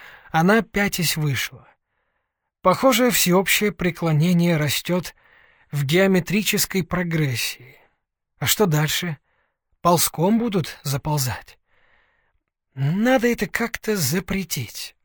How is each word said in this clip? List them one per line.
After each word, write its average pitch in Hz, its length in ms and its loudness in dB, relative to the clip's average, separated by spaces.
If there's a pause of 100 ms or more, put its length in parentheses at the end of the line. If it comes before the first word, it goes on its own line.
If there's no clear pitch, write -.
(300)
она, 190 320 4
пятясь, 190 540 -2
вышла. 143 500 -4 (960)
Похоже, 233 500 4
всеобщее 185 600 2
преклонение 170 880 2
растет 151 580 -2 (560)
в 143 140 -2
геометрической 190 1000 0
прогрессии. 160 920 -4 (640)
А 135 60 -6
что 214 200 2
дальше? 156 520 -2 (600)
Ползком 180 600 2
будут 202 440 -4
заползать? 139 760 -6 (1120)
Надо 214 560 2
это 214 180 -2
как-то - 480 -4
запретить. 175 1080 -6